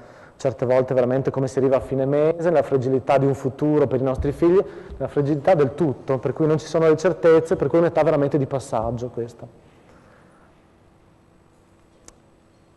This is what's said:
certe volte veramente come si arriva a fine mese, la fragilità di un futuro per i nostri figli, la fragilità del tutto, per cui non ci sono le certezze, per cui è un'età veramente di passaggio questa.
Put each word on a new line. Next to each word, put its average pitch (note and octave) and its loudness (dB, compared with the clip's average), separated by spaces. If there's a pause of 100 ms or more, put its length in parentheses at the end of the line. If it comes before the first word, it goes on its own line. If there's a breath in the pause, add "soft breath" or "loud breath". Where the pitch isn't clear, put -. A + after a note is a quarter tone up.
(360 loud breath)
certe - -6
volte B2+ 0
veramente B2+ 0
come C3+ -2
si B2 -6
arriva C3 2
a B2+ -2
fine C3+ -4
mese, D#3+ 0
la D3 4
fragilità C3 0
di C#3 2
un C#3 0
futuro D3 0
per C3 -2
i C3 -2
nostri C3+ -2
figli, F3 2 (320 loud breath)
la C3+ -6
fragilità D3 0
del D3 2
tutto, C3+ -2
per B2+ -4
cui D#3 0
non D#3 2
ci - -10
sono D#3+ 2
le D#3 6
certezze, E3 4
per D3 0
cui E3+ 2
è - 4
un'età D#3 2
veramente D3 0
di C3+ -2
passaggio A#2+ -6
questa. A#2 -12 (3250 soft breath)